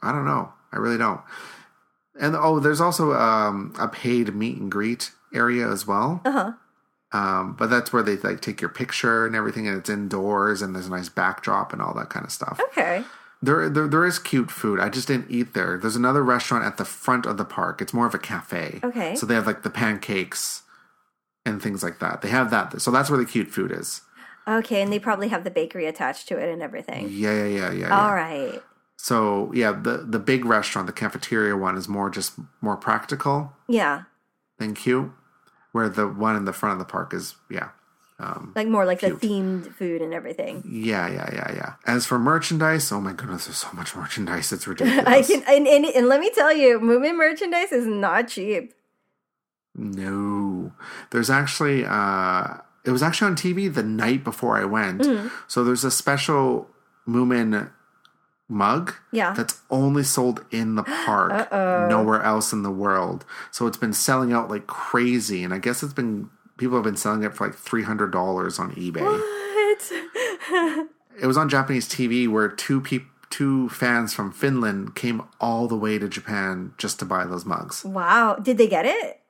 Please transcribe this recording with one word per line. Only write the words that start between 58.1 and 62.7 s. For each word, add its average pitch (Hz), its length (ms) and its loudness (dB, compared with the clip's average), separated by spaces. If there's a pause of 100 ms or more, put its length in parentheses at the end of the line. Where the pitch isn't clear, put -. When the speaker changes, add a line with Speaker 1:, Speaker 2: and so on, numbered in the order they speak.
Speaker 1:
mug 117 460 2 (180)
Speaker 2:
Yeah. 196 220 2
Speaker 1:
that's - 260 -4 (100)
only 139 340 4
sold 123 460 0
in 113 260 0
the 104 60 0
Speaker 2:
<gasps> - 220 -4
Speaker 1:
park, 101 280 4
Speaker 2:
Uh-oh. 190 560 2
Speaker 1:
nowhere 107 340 4
else 107 300 2
in 107 100 -2
the 101 80 -2